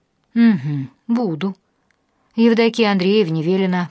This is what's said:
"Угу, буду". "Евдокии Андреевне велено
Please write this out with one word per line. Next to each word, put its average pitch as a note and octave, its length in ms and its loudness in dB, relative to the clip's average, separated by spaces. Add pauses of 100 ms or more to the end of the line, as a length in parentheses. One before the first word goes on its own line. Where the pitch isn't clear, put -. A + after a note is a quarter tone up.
(340)
"Угу, D3+ 540 0 (180)
буду". G3 500 -4 (760)
"Евдокии A3+ 500 2
Андреевне F#3+ 580 0
велено F3+ 480 -2